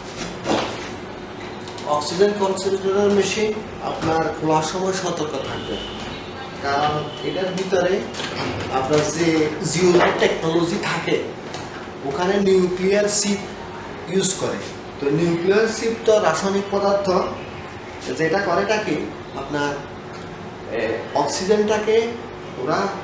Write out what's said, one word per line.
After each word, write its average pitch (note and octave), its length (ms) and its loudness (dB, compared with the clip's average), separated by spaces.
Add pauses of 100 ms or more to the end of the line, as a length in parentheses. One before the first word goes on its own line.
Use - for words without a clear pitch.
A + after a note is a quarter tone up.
(1900)
অক্সিজেন E3+ 380 4 (100)
কনসেন্ট্রেটর F#3+ 760 2
মেশিন G#3+ 320 2 (400)
আপনার D#3+ 320 0 (140)
খোলার D#3 360 2
সময় F#3 300 0
সতর্ক D3+ 320 -2 (140)
থাকবে, - 280 -6 (880)
কারণ D3+ 300 2 (340)
এটার F#3 280 -2
ভিতরে F#3 380 2 (840)
আপনার D3+ 240 4 (120)
যে E3 140 2 (420)
জিও F3+ 200 4 (300)
টেকনোলজি E3+ 580 2 (120)
থাকে, D#3+ 260 0 (920)
ওখানে F3+ 260 0 (140)
নিউক্লিয়ার F#3+ 580 4 (140)
চিপ G3+ 200 0 (720)
ইউজ F#3 180 4 (100)
করে। G#2 180 -2 (400)
তো C#3 60 -4 (140)
নিউক্লিয়ার F3 480 4 (100)
চিপ A3+ 180 0 (120)
তো G#3+ 60 8 (140)
রাসায়নিক G3 460 2
পদার্থ, G3+ 340 2 (1120)
যেটা D#3+ 300 2
করেটা G3 280 2 (100)
কি E3 100 0 (440)
আপনার, C#3+ 300 -2 (1120)
এ, - 20 0 (400)
অক্সিজেনটাকে G#3+ 760 4 (640)
ওরা D#3+ 180 0 (260)